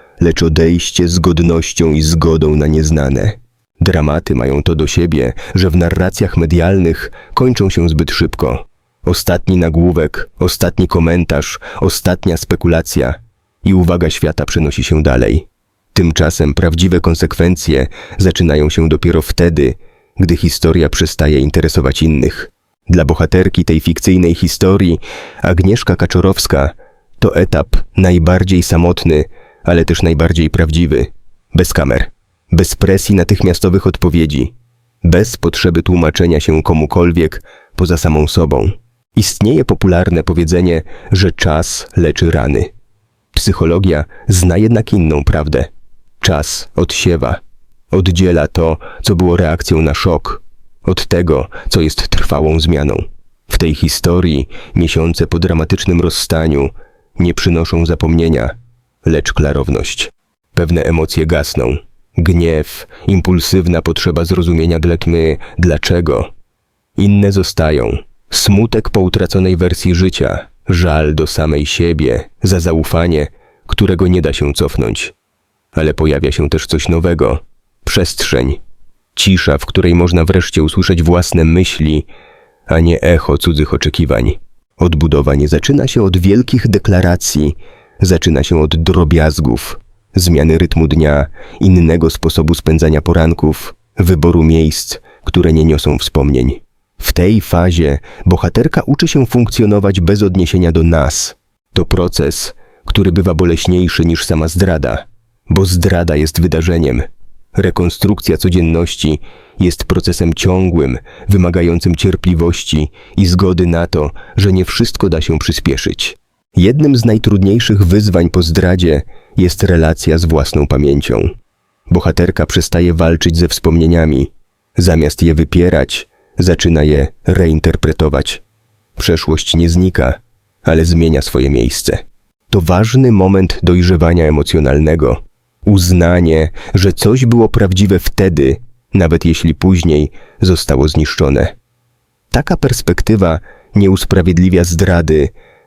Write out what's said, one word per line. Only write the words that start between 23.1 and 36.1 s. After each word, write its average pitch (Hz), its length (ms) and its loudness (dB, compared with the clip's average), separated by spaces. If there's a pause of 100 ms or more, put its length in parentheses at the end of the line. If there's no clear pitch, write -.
tej 80 160 0
fikcyjnej 87 540 2
historii, 92 640 0 (440)
Agnieszka 90 540 0
Kaczorowska, 85 720 0 (480)
to - 180 0
etap - 400 0 (200)
najbardziej 90 640 2
samotny, 85 600 0 (400)
ale 85 200 2
też 80 180 -2
najbardziej 80 480 0
prawdziwy. 78 560 0 (480)
Bez 87 180 2
kamer, 64 380 0 (420)
bez 85 220 2
presji 98 400 0
natychmiastowych 90 720 0
odpowiedzi, 80 680 -2 (500)
bez 92 320 2
potrzeby 85 460 -2
tłumaczenia 85 580 0